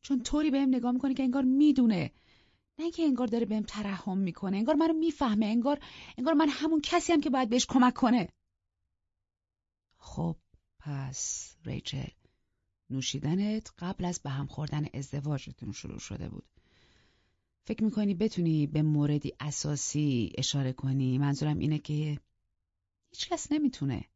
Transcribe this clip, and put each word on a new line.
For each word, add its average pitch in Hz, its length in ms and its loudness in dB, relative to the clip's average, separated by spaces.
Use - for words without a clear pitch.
چون 262 220 -2
طوری 302 280 0
بهم 269 180 2
نگاه 247 220 2
می‌کنه 262 220 0
که 262 100 0
انگار 262 200 2
می‌دونه. 254 680 4
نه 302 40 -6
اینکه 330 200 -2
انگار 254 240 2
داره 233 180 0
بهم 214 180 -2
ترحم 202 540 -4
می‌کنه، 185 400 -2
انگار 226 180 2
منو 320 180 4
میفهمه، 285 520 2
انگار، 240 340 2
انگار 302 160 0
من 302 160 6
همون 311 340 0
کسی 349 300 2
هم 302 80 6
که 294 80 -2
باید 262 200 2
بهش 240 160 2
کمک 247 280 4
کنه. 247 360 2
"خب، 156 400 -8
پس 135 760 -10
ریچل، - 460 -8
نوشیدنت 180 880 -4
قبل 185 280 -6
از 269 140 -4
به - 100 -10
هم 139 180 -6
خوردن 147 460 -4
ازدواجتون 139 800 -8
شروع - 280 -12
شده - 300 -8
بود. - 160 -14
فکر 220 160 -2
می‌کنی 208 300 2
بتونی 170 540 2
به 156 140 0
موردی 147 580 2
اساسی 147 1000 -2
اشاره 135 360 -2
کنی؟ 131 440 0
منظورم 143 420 0
اینه 151 200 0
که 151 400 -4
هیچ - 180 -10
کس - 220 -4
نمیتونه. 269 540 0